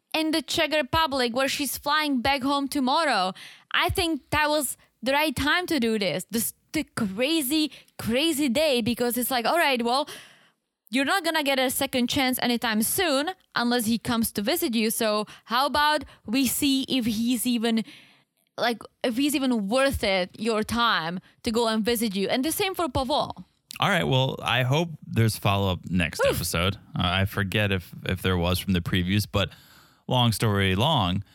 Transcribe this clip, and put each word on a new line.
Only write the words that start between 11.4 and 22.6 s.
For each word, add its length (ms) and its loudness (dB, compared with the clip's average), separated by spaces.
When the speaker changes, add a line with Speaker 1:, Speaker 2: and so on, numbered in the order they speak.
Speaker 1:
get 160 2
a 120 2
second 380 0
chance 340 0
anytime 400 0
soon 480 0
unless 320 0
he 120 2
comes 340 -2
to 100 -2
visit 320 0
you. 160 2
So 360 0
how 220 0
about 380 2
we 200 2
see 420 0
if 180 0
he's 400 0
even, 380 0
like, 260 -2
if 140 0
he's 160 2
even 340 0
worth 340 2
it, 360 0
your 240 0
time 580 -2
to 80 -2
go 180 2
and 160 0
visit 320 0
you. 120 0
And 160 0
the 80 0
same 220 -2